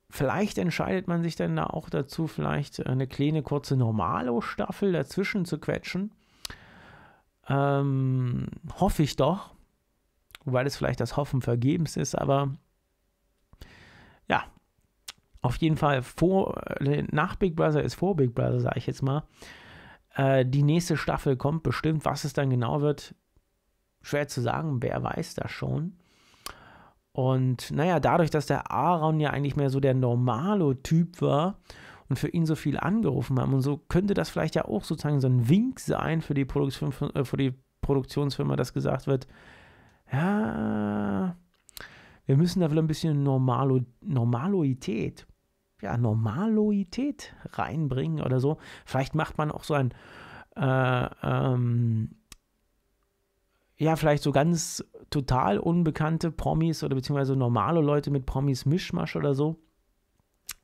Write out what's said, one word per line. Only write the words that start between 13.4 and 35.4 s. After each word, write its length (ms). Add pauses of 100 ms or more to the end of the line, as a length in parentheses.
ja, 180 (960)
auf 160
jeden 200
Fall 260
vor, 580 (200)
äh, 320
nach 240
Big 180
Brother 280
ist 120
vor 220
Big 180
Brother, 260
sag 160
ich 100
jetzt 160
mal. 200 (920)
Äh, 300
die 200
nächste 320
Staffel 400
kommt 260
bestimmt. 420
Was 200
es 80
dann 180
genau 320
wird, 320 (880)
schwer 240
zu 160
sagen. 400
Wer 200
weiß 340
das 160
schon? 440 (1160)
Und 580
naja, 300
dadurch, 300
dass 160
der 260
Aaron 480
ja 100
eigentlich 240
mehr 160
so 80
der 160
Normalo-Typ 1300
war 380 (480)
und 100
für 100
ihn 160
so 120
viel 220
angerufen 600
haben 140
und 80
so, 140
könnte 380
das 160
vielleicht 260
ja 80
auch 180
sozusagen 380
so 80
ein 200